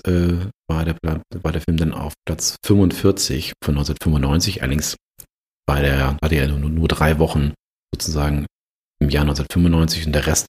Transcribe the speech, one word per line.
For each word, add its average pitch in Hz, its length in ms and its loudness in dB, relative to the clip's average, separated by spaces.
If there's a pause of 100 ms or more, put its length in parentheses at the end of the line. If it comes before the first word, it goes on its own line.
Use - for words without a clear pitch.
äh, 87 320 2 (320)
war 80 160 0
der 80 180 -2
Pla-, 80 200 -4 (200)
war 78 80 -2
der 78 120 -4
Film 82 160 0
dann 80 140 0
auf 73 200 -8 (120)
Platz - 400 -4
fünfundvierzig 98 920 2 (100)
von 76 100 0
neunzehnhundertfünfundneunzig. 73 880 0
Allerdings - 320 -2 (720)
war 71 140 0
der, 69 420 0
hatte 78 120 0
er 71 140 2
nur, 71 220 -2
nur 80 180 0
drei 78 300 2
Wochen 73 360 2 (380)
sozusagen 73 540 -2 (540)
im 73 80 2
Jahr 73 160 2
neunzehnhundertfünfundneunzig 80 840 2
und 76 60 -2
der 73 140 0
Rest 78 220 0